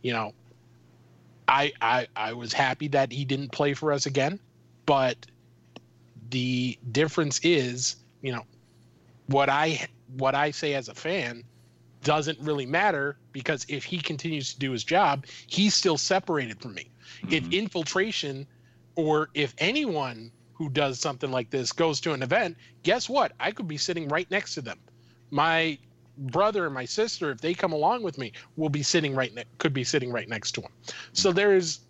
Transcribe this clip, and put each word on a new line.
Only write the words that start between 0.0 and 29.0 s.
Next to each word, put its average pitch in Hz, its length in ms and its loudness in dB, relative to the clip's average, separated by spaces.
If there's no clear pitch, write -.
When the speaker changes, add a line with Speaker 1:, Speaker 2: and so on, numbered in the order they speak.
Speaker 1:
You 123 120 -2
know, 110 180 -4
I, 139 340 4
I, 120 360 2
I 110 160 -4
was 120 200 -8
happy 139 360 0
that 135 240 2
he 139 120 -4
didn't 135 280 -4
play 143 220 0
for 151 180 0
us 143 140 0
again, 139 340 0
but 135 320 4
the 127 460 0
difference 147 540 2
is, 127 520 2
you 131 120 -4
know, 120 100 -6
what 139 200 4
I, 151 380 2
what 131 180 2
I 147 160 2
say 147 240 -2
as 123 140 -4
a 107 60 -16
fan 120 500 -4
doesn't 151 360 0
really 143 260 -2
matter, 156 500 0
because 139 360 -4
if 143 140 -6
he 180 160 -6
continues 151 540 -6
to - 60 -14
do 135 120 -2
his 120 140 -4
job, 156 420 2
he's 202 260 4
still 160 240 4
separated 147 600 0
from 113 140 -10
me. 80 160 -12
If 160 160 2
Speaker 2:
Mm-hmm. - 80 -4
Speaker 1:
Infiltration, 180 920 -2
or 156 400 2
if 143 240 -2
anyone 151 720 -2
who 160 160 -6
does 135 320 0
something 139 300 -4
like 127 200 -2
this 131 220 -2
goes 160 280 2
to 165 120 -2
an 131 100 -2
event, 170 340 0
guess 208 260 2
what? 240 320 2
I 160 100 0
could 214 160 -8
be 156 100 -6
sitting 165 320 -4
right 165 220 0
next 196 240 -2
to 160 60 -6
them. 113 180 -10
My 160 480 2
brother 175 500 2
and 143 80 -4
my 127 100 -4
sister, 190 460 -2
if 120 100 -6
they 165 120 0
come 180 200 0
along 180 300 2
with 170 140 -4
me, 123 160 -8
will 156 120 0
be 147 140 0
sitting 151 320 2